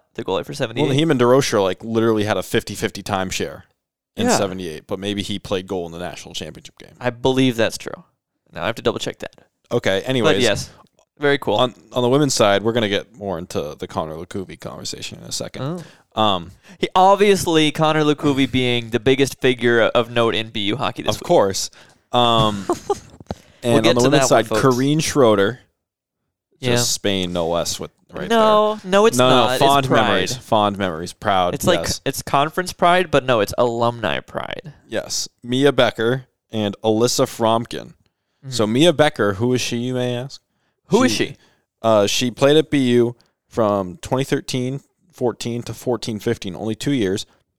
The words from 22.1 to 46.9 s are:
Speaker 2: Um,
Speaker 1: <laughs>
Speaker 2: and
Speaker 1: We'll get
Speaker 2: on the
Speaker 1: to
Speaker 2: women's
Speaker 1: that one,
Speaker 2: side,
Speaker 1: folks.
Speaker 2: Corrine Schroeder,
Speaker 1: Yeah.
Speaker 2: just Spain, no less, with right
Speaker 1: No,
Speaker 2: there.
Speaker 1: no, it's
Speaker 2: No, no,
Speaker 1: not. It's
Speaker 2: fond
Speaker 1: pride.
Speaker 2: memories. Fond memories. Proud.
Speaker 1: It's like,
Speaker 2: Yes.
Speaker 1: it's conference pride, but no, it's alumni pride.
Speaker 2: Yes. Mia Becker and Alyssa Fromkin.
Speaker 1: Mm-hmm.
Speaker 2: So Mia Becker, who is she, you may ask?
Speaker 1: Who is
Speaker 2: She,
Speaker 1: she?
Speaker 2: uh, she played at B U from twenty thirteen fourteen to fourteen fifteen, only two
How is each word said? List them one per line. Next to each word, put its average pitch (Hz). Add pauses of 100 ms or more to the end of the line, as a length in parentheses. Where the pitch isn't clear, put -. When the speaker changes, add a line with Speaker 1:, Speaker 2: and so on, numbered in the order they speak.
Speaker 2:
Um, 113
Speaker 1:
<laughs> -
Speaker 2:
and 117
Speaker 1:
We'll 113
get 113
Speaker 2:
on -
the 123
Speaker 1:
to 131
Speaker 2:
women's -
Speaker 1:
that 135
one, 113
Speaker 2:
side, -
Speaker 1:
folks. 110
Speaker 2:
Corrine 135
Schroeder, 110 (1000)
Speaker 1:
Yeah. 127
Speaker 2:
just 120
Spain, 95
no 87
less, 85
with - (200)
right -
Speaker 1:
No, 214
Speaker 2:
there. 185
Speaker 1:
no, 202
it's 226
Speaker 2:
No, 127
no, 127
Speaker 1:
not. 123
It's 127
Speaker 2:
fond 139
Speaker 1:
pride. 143
Speaker 2:
memories. 107
Fond 104
memories. 90
Proud. 92
Speaker 1:
It's -
like, 175
Speaker 2:
Yes. -
Speaker 1:
it's 135
conference 160
pride, 180
but 135
no, 127
it's 101
alumni 117
pride. - (140)
Speaker 2:
Yes. - (140)
Mia 131
Becker 123 (260)
and 104
Alyssa 113
Fromkin. 113
Speaker 1:
Mm-hmm. -
Speaker 2:
So 117
Mia 139
Becker, 131
who 120
is 123
she, -
you 123
may 123
ask? 127 (480)
Speaker 1:
Who 214
is 254
Speaker 2:
She, -
Speaker 1:
she? - (440)
Speaker 2:
uh, 110
she 123
played 139
at 156
B 135
U 120 (320)
from 101
twenty 127
thirteen 135 (300)
fourteen 120
to 117
fourteen 117
fifteen, 101
only 110
two -